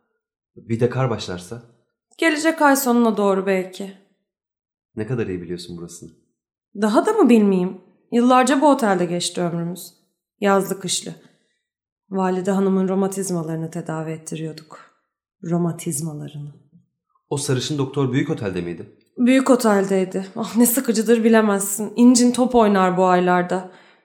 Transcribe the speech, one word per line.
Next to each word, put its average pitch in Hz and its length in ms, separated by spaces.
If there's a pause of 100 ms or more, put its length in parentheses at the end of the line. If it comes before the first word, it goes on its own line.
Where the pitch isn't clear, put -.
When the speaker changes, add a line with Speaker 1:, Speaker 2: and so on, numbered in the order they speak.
(560)
Speaker 1:
Bir 113 240
de 123 100
kar 127 200
başlarsa? 104 520 (560)
Speaker 2:
Gelecek 320 440
ay 277 140
sonuna 240 400
doğru 196 300
belki. 190 500 (1000)
Speaker 1:
Ne 107 100
kadar 113 200
iyi 90 160
biliyorsun 87 340
burasını. 85 340 (640)
Speaker 2:
Daha 214 320
da 427 60
mı 392 160
bilmeyeyim? 196 520 (320)
Yıllarca 254 480
bu 302 100
otelde 202 340
geçti 175 360
ömrümüz. 170 540 (460)
Yazlı 196 400
kışlı. - 340 (960)
Valide 185 400
hanımın 190 380
romatizmalarını 180 840
tedavi 160 400
ettiriyorduk. 160 720 (640)
Romatizmalarını. 156 1080 (800)
Speaker 1:
O 147 60
sarışın 139 420
doktor 135 340
büyük 160 180
otelde 95 300
miydi? 85 360 (220)
Speaker 2:
Büyük 262 320
oteldeydi. 190 760 (100)
Ah, 208 200
ne 240 100
sıkıcıdır 226 580
bilemezsin. 214 720
İncin 240 360
top 247 220
oynar 196 420
bu 185 80
aylarda. 180 680 (340)